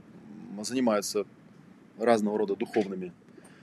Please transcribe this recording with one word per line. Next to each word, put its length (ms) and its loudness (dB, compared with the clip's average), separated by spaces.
занимаются 640 0
разного 400 2
рода 180 2
духовными 560 -2